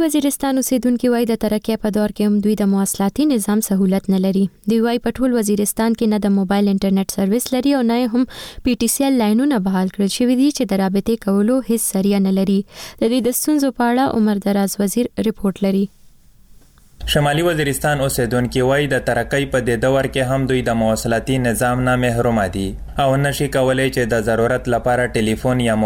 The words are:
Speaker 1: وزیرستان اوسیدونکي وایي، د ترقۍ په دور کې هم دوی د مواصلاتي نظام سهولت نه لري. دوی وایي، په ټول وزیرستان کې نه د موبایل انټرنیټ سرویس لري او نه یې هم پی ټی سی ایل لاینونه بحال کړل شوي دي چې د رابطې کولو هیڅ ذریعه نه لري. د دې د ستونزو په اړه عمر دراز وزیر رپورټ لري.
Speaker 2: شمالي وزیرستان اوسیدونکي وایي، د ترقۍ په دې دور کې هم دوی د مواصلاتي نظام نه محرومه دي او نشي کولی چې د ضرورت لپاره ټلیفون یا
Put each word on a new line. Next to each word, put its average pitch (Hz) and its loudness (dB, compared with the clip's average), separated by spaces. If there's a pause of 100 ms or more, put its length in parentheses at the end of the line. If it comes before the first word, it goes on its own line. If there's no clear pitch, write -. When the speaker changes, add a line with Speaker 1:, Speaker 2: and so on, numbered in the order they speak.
Speaker 1:
وزیرستان 277 0
اوسیدونکي 247 0
وایي، 240 0
د 226 0
ترقۍ 214 -2
په 214 0
دور 208 0
کې 208 0
هم 208 2
دوی 214 2
د 202 2
مواصلاتي 196 0
نظام 214 0
سهولت 190 2
نه 190 2
لري. 196 2 (300)
دوی 226 2
وایي، 240 0
په 233 -2
ټول 254 0
وزیرستان 214 0
کې 220 0
نه 214 0
د 202 2
موبایل 202 2
انټرنیټ 196 0
سرویس 196 0
لري 262 0
او - 0
نه 233 2
یې 254 0
هم - -4
پی 247 2
ټی 226 2
سی 277 0
ایل 269 2
لاینونه 233 2
بحال 190 0
کړل 196 0
شوي 247 2
دي 277 4
چې 247 -2
د 190 0
رابطې 196 0
کولو 208 2 (140)
هیڅ 226 0
ذریعه 196 2
نه 190 0
لري. 196 2 (400)
د - -2
دې 254 2
د 247 0
ستونزو 277 0
په 240 2
اړه 254 0
عمر 208 0
دراز 196 0
وزیر 233 -2 (200)
رپورټ 196 -2
لري. 196 0 (1300)
Speaker 2:
شمالي 147 2
وزیرستان 151 -2
اوسیدونکي 123 -2 (100)
وایي، 147 2
د 131 -2
ترقۍ 123 -2
په 123 0
دې 120 2
دور 135 2
کې 131 -2 (100)
هم 135 0
دوی 127 0
د 113 0 (100)
مواصلاتي 113 0
نظام 123 0
نه 127 2 (120)
محرومه 117 0
دي 98 -2 (380)
او 135 2 (120)
نشي 143 -2
کولی 131 0
چې 120 -2
د 113 0
ضرورت 117 0
لپاره 123 0
ټلیفون 120 0
یا 110 2 (120)